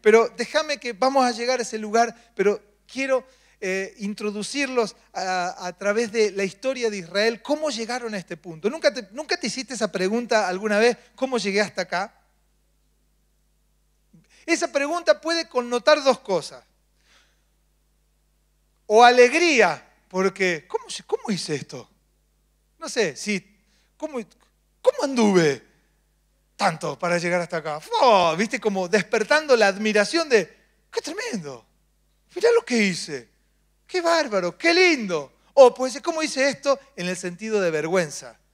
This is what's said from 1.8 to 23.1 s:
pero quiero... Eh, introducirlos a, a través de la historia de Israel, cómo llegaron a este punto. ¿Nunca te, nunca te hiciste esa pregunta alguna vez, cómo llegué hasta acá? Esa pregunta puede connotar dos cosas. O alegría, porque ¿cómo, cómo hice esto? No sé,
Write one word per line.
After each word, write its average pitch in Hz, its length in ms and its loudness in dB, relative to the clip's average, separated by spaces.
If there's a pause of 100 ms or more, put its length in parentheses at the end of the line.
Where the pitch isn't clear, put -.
pero 196 260 0 (240)
quiero... 262 400 -4 (380)
Eh, 190 360 -6
introducirlos 214 960 -4 (180)
a, 185 540 -6
a 180 100 -12
través 208 340 -2
de 214 200 0
la 196 120 -4
historia 247 460 -4
de 208 80 -6
Israel, 196 460 -2
cómo 302 260 -2
llegaron 233 460 -8
a - 20 -6
este 180 180 -10
punto. 165 360 -8
¿Nunca 320 200 0
te, 220 200 -12
nunca 294 280 -6
te 311 60 -8
hiciste 262 300 -8
esa 214 160 -4
pregunta 214 560 0
alguna 202 320 -2
vez, 233 180 2 (160)
cómo 262 240 -4
llegué 202 240 -2
hasta 190 220 -4
acá? 180 280 -6 (2250)
Esa 330 240 -2
pregunta 302 500 0
puede 330 260 -4
connotar 247 560 0
dos 269 180 2
cosas. 151 440 -6 (2250)
O 220 160 8
alegría, 247 840 6 (200)
porque 185 600 -2
¿cómo, - 180 -8 (200)
cómo 440 240 -6
hice 175 240 -4
esto? 139 340 -10 (920)
No 320 100 -12
sé, 196 260 -2